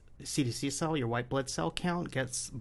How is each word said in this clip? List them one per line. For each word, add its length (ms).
C 200
D 80
C 180
cell, 260
your 120
white 200
blood 220
cell 220
count 400
gets 380